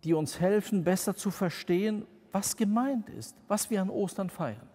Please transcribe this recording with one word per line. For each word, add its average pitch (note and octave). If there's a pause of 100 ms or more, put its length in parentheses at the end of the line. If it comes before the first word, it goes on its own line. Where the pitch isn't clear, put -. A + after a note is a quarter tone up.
die D#3+
uns D#3
helfen, G3
besser F#3
zu -
verstehen, G3 (260)
was -
gemeint A#3
ist, - (140)
was G#3
wir G3+
an F#3+
Ostern G3
feiern. B2